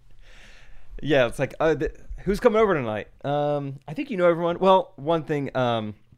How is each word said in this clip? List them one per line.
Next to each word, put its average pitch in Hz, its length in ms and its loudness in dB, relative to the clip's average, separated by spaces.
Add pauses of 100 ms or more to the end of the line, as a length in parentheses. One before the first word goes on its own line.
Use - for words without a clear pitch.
(1000)
Yeah, 135 260 4
it's 107 100 -6
like, 135 220 -2
uh, 156 160 2
th-, 143 160 -4 (320)
"Who's 196 160 -2
coming 220 200 4
over 208 140 4
tonight?" 110 340 -4 (160)
Um, 143 640 -2
I 156 60 -12
think 285 160 -8
you 208 80 -6
know 175 100 4
everyone. 170 300 0
Well, 190 380 4
one 156 280 -2
thing, 143 320 -4
um, 117 380 0 (240)